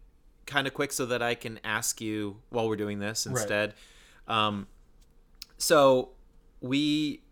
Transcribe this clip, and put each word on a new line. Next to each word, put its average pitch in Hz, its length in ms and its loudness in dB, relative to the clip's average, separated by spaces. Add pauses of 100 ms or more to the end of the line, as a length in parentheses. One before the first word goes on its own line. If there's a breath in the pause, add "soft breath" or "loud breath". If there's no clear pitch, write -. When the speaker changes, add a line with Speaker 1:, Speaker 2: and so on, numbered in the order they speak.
(440)
Speaker 1:
kinda 139 260 -2
quick 143 220 -2
so 135 140 -2
that 120 160 -2
I 120 120 0
can 113 300 -10
ask 110 360 -2
you 107 380 -4 (120)
while 113 180 0
we're 110 80 0
doing 104 220 -4
this 104 280 -4
Speaker 2:
Right. 127 100 -4
Speaker 1:
instead. 107 380 0 (540 loud breath)
Um, 107 380 0 (920)
so 135 540 6 (500)
we, 147 720 0